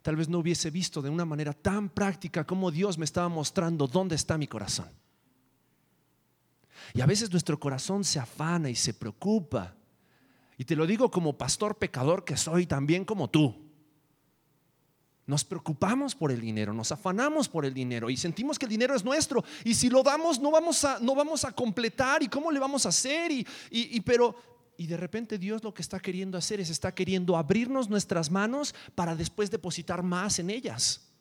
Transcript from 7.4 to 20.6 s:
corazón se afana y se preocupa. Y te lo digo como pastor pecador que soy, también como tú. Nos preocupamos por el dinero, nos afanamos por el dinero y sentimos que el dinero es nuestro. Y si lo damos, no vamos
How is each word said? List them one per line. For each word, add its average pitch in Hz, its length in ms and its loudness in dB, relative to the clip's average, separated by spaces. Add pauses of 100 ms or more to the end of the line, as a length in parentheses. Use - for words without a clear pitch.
corazón 143 440 -2
se 156 160 0
afana 156 500 -2
y 117 60 -4
se - 180 0
preocupa. 123 840 -2 (840)
Y 127 60 -6
te 165 100 0
lo 156 100 2
digo 220 240 4
como 160 280 0
pastor 208 400 -2
pecador 170 480 0
que 147 100 -4
soy, 175 300 2
también 156 400 2
como 185 240 -2
tú. 147 260 4 (1700)
Nos 143 200 0
preocupamos 208 680 -2
por 143 180 0
el 117 80 -2
dinero, 107 320 -2
nos 113 180 -4
afanamos 233 560 0
por 160 160 -2
el 135 100 0
dinero 123 360 -2
y 131 80 0
sentimos 214 420 -2
que 269 60 -2
el 208 60 -4
dinero 247 220 2
es 208 120 0
nuestro. 262 360 2 (220)
Y 226 100 2
si 247 160 4
lo 262 140 8
damos, 302 340 4
no 285 140 2
vamos 320 320 4